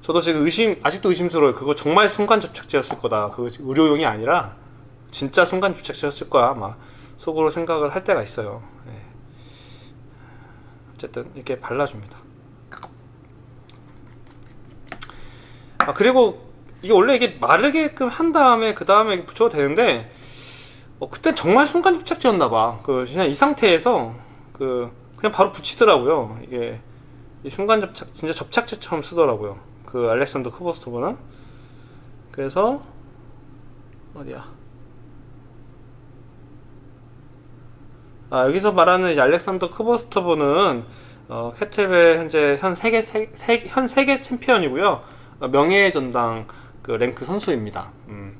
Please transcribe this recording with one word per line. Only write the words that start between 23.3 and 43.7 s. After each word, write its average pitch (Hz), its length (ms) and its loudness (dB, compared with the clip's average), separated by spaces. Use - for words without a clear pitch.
상태에서 175 800 2
그 123 380 -4
그냥 214 160 -2
바로 190 200 2
붙이더라고요. 135 880 2
이게 117 380 -8
이 143 80 -12
순간 208 300 2
접착, - 360 -10
진짜 160 160 -8
접착제처럼 - 720 -4
쓰더라고요, 110 560 0
그 120 260 -2
알렉산더 127 400 -2
크보스토브는. 165 680 -8
그래서 196 520 -2
어디야? 135 460 -18
아, 127 160 0
여기서 190 240 2
말하는 185 400 2
이제 147 100 2
알렉산더 175 500 0
크보스토브는, 175 1120 0
어, 117 300 -8
케틀벨 180 600 4
현재 151 420 2
현 185 160 -2
세계, 220 260 2
세-, 220 320 -4
세-, 233 320 0
현 262 220 -2